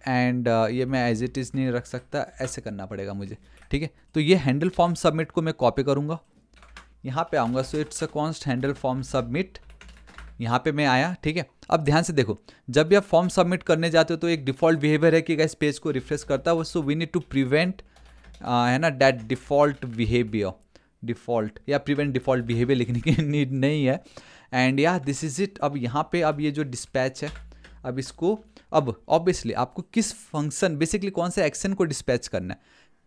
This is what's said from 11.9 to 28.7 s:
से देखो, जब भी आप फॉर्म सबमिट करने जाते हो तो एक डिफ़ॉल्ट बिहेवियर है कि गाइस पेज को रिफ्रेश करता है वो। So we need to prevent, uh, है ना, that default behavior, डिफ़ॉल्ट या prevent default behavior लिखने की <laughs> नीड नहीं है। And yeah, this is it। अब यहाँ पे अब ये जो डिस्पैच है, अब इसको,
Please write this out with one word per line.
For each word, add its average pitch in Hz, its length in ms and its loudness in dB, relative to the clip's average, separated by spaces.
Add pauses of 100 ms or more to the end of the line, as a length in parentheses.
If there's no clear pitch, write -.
से 170 100 -6
देखो, 110 240 0 (320)
जब 147 180 4
भी 190 80 6
आप 196 80 6
फॉर्म 175 240 2
सबमिट 175 360 0
करने 165 260 2
जाते 160 240 4
हो 165 40 -2
तो 170 120 -2
एक 156 160 -2
डिफ़ॉल्ट 151 340 4
बिहेवियर 151 360 4
है 160 60 4
कि 160 140 -2
गाइस 156 180 2
पेज 147 260 0
को 156 120 -2
रिफ्रेश 135 320 -4
करता 143 280 0
है 170 60 4
वो। 165 60 -2
So 165 180 -4
we 143 140 0
need 160 180 -4
to 175 100 0
prevent, 143 580 0 (600)
uh, 120 260 0
है 123 100 2
ना, 160 120 0 (100)
that 131 300 4
default 143 560 2 (100)
behavior, 110 560 0 (540)
डिफ़ॉल्ट 117 540 -4 (100)
या 143 160 0
prevent 143 320 0
default 127 280 0
behavior 120 300 0
लिखने 120 240 0
की 151 120 2
<laughs> 135 120 2
नीड 143 300 0
नहीं 139 320 0
है। 131 180 0 (520)
And 131 240 2
yeah, 156 280 2
this 139 160 -4
is 151 160 -4
it। 196 240 -4
अब 143 140 -2
यहाँ 123 340 -2
पे 175 100 0
अब 151 180 0
ये 151 120 0
जो 147 120 -4
डिस्पैच 131 600 -4
है, 151 80 -6 (540)
अब 127 140 -6
इसको, 180 400 -2 (340)